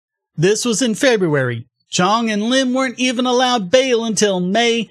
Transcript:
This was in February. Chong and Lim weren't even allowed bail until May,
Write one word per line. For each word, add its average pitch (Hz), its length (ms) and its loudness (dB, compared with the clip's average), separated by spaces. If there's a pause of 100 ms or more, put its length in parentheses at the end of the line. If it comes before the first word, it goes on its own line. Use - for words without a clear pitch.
(380)
This 196 280 0
was 233 160 -2
in 233 120 0
February. 147 760 0 (220)
Chong 220 400 0
and 208 140 -2
Lim 254 300 0
weren't 254 260 -2
even 247 260 -2
allowed 247 460 0
bail 254 340 2
until 208 340 0
May, 226 520 0